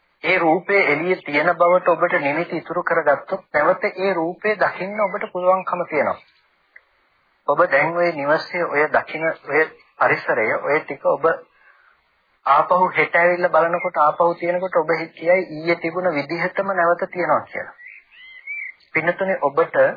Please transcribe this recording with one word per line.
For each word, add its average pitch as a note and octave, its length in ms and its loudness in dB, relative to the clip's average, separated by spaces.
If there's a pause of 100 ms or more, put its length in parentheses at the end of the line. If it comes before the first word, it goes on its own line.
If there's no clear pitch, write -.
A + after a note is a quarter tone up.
(220)
ඒ F3 160 2
රූපේ F3 460 2
එළියේ E3 340 0
තියෙන D3 340 0
බවට F3 360 4
ඔබට F3 300 2
නිමිති D3+ 380 -2
ඉතුරු E3 260 -6
කරගත්තොත් D#3+ 680 0
නැවත D#3+ 360 2
ඒ G3 260 -2
රූපේ F3+ 440 -2
දකින්න F#3+ 440 -4
ඔබට G3+ 280 -2
පුළුවන්කම F3+ 560 0
තියෙනවා. A#2+ 340 -2 (1300)
ඔබ C#3+ 180 0
දැන් D3+ 300 0
ඔය F3 160 2
නිවසේ D#3 520 -2
ඔය D3 240 0
දකින D#3 400 -2 (160)
ඔය D3 180 0 (320)
පරිසරය B2+ 580 0
ඔය - 260 -2
ටික - 280 -8
ඔබ D#3 240 2 (1160)
ආපහු D#3 440 4
හෙට D#3 260 0
ඇවිල්ලා F3 340 2
බලනකොට E3+ 480 0
ආපහු D#3+ 360 2
තියෙනකොට F3+ 420 -4
ඔබ D#3 140 0 (200)
කියයි F3 380 2
ඊයේ D#3+ 280 -2
තිබුණ F3 340 -2
විදිහටම E3+ 600 -4
නැවත F3 360 0
තියෙනවා D#3+ 360 -2
කියලා. - 320 -12 (1120)
පින්නතුනේ F3 520 -2
ඔබට D3+ 360 0 (200)